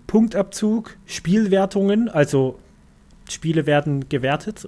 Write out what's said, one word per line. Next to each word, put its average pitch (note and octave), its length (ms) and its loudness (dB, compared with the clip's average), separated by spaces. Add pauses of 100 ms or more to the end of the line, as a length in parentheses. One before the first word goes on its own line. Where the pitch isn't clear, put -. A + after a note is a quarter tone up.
Punktabzug, A3 1000 0
Spielwertungen, G3 1040 0
also C#3 500 0 (720)
Spiele D#3+ 360 -2
werden D3 440 0
gewertet, D3 580 -4